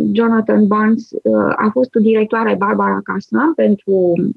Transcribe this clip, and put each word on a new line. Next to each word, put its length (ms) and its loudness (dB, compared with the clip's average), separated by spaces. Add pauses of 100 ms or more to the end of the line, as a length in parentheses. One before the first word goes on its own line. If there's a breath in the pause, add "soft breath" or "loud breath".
(140)
Jonathan 540 2
Barnes, 440 0
uh, 440 0
a 160 -2
fost 220 0
directoare 640 0
Barbara 460 -2
Cassin 520 -2
pentru 580 0 (240)